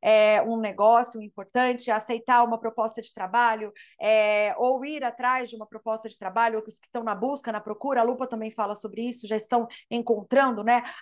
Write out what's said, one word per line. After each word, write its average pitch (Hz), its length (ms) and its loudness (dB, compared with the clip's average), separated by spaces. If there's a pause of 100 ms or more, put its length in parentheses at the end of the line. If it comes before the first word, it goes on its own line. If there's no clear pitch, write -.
é, 214 400 6
um 226 160 -2
negócio 220 640 2
importante, 240 680 -2
aceitar 233 500 2
uma 233 160 0
proposta 226 420 -4
de - 140 -20
trabalho, 214 580 0 (280)
é, 208 580 2
ou 254 260 0
ir 294 200 -8
atrás 247 440 -2
de 240 60 -16
uma 220 100 -14
proposta 220 440 -8
de 214 100 -18
trabalho, 220 480 0
os 220 140 -20
que - 80 -20
estão 240 160 -8
na 220 100 -4
busca, 247 380 -6
na 214 80 -6
procura, 247 400 -4
a - 20 4
Lupa 240 240 -2
também 220 240 -8
fala 208 240 -4
sobre 208 280 -4
isso, 233 260 -8
já 220 80 -2
estão 226 320 0 (200)
encontrando, 233 760 0
né, 240 180 2 (200)